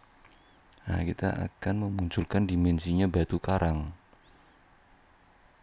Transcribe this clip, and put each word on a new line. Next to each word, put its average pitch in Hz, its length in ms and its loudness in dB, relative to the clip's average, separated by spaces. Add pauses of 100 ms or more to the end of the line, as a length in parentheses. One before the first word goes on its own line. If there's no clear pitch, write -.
(880)
Nah, 87 160 0
kita 90 440 -2
akan 101 440 -2
memunculkan 95 560 0
dimensinya 87 560 2
batu 87 320 0
karang. 82 560 0 (1700)